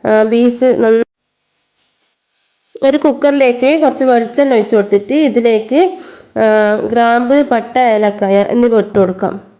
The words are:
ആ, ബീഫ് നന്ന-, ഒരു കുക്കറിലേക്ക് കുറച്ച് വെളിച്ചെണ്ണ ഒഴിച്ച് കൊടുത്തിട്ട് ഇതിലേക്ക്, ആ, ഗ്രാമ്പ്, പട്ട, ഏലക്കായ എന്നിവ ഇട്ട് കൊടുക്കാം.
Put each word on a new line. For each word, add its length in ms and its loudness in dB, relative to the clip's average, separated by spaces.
ആ, 140 2
ബീഫ് 560 0
നന്ന-, 260 0
ഒരു 100 4
കുക്കറിലേക്ക് 840 0
കുറച്ച് 220 0
വെളിച്ചെണ്ണ 500 0
ഒഴിച്ച് 220 0
കൊടുത്തിട്ട് 380 0
ഇതിലേക്ക്, 840 0
ആ, 360 2
ഗ്രാമ്പ്, 640 0
പട്ട, 280 -2
ഏലക്കായ 640 0
എന്നിവ 380 0
ഇട്ട് 200 -2
കൊടുക്കാം. 600 -4